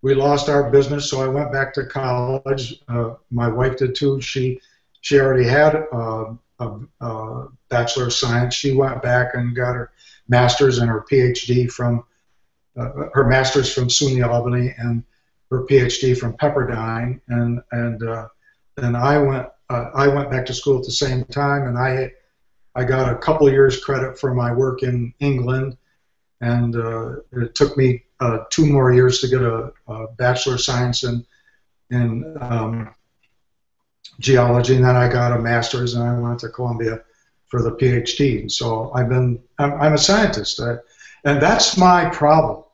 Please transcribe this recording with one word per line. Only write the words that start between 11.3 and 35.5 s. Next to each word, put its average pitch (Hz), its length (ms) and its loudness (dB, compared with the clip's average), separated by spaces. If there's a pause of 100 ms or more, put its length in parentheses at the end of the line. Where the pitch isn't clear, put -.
D 123 200 2
from, 120 360 -2 (760)
uh, 117 140 -8 (220)
her 135 140 4
master's 131 460 2
from 123 140 -2
suny 127 400 0
Albany 123 500 0
and 117 260 -4 (480)
her 127 120 -2
P 208 140 4
H - 240 2
D 190 120 2
from 113 200 -4
Pepperdine, 120 840 -4 (100)
and, 120 320 -2 (100)
and, 117 320 -4
uh, 113 240 -8 (500)
and 120 180 -2
I 135 220 2
went, 135 300 0 (220)
uh, 123 260 -4
I 139 120 4
went 139 220 0
back 127 180 -4
to 123 60 -6
school 135 240 0
at 127 80 -4
the - 60 -8
same 127 340 -2
time, 143 420 -2
and 120 100 -2
I, 131 340 -2 (640)
I 127 80 -2
got 131 280 0
a 117 60 -2
couple 147 300 4
of 135 60 6
years 135 300 4
credit 131 360 -4
for 131 140 -2
my 120 200 -2
work 127 300 -2
in 123 360 -4
England, 131 580 -2 (640)
and, 120 340 0
uh, 113 400 -6 (160)
it 120 240 -6
took 143 220 2
me, 127 260 2 (160)
uh, 117 200 -2 (100)
two 160 160 2
more 139 280 4
years 127 280 6
to 131 60 -2
get 127 140 2
a, 117 300 -4 (160)
a 110 200 -12 (100)
Bachelor 127 380 0
of 120 60 -4
Science 123 420 -2
in, 120 220 -4 (640)
in, 123 520 -2
um, 113 520 -6 (1300)
geology, 123 560 4
and 127 80 4
then 127 120 4
I 123 120 4
got 120 300 0
a - 20 0
master's, 117 540 -2